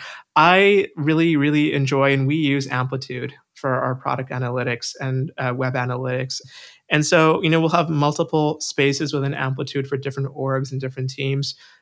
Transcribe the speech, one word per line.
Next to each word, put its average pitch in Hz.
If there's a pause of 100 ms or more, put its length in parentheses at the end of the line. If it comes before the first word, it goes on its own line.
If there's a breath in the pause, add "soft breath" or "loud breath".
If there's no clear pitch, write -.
(380 loud breath)
I 190
really, 160
really 147
enjoy, 139
and 135
we 151
use 139
Amplitude 127 (220)
for 135
our 127
product 127
analytics 123
and, 131
uh, 127
web 127
analytics. 127 (500 loud breath)
And 151
so, 160
you 165
know, 165
we'll 160
have 165
multiple 151
spaces 139
within 139
Amplitude 135
for 135
different 135
orgs 135
and 131
different 131
teams, 139 (260 soft breath)